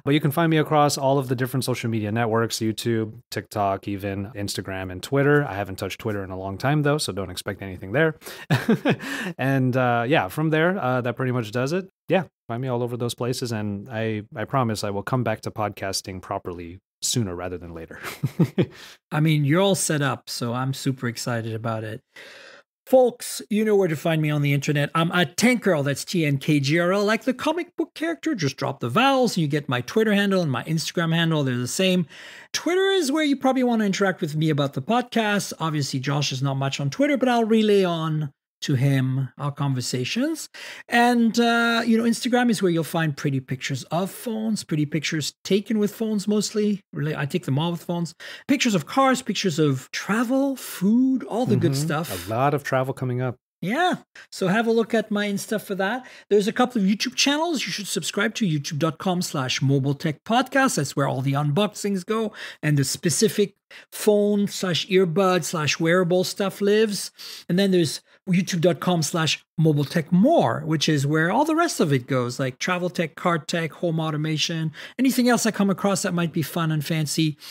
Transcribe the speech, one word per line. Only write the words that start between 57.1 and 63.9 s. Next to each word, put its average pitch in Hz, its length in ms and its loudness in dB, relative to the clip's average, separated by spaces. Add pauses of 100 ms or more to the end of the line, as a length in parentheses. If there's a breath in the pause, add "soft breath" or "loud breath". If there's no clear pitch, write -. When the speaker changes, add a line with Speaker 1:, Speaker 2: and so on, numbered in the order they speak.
Speaker 2:
channels 302 540 0
you - 40 -6
should 196 160 -8
subscribe 202 480 -4
to, 226 120 -2
youtube 147 320 -2
dot 156 180 -2
com 180 240 -2
slash 127 400 -4
mobile 139 340 2
tech 151 280 -6
podcast. 262 540 2
That's 143 180 -2
where 143 120 2
all 131 140 -2
the 135 120 0
unboxings 185 720 0
go 220 280 -4 (300 loud breath)
and 151 140 2
the 139 60 4
specific - 720 0 (360 loud breath)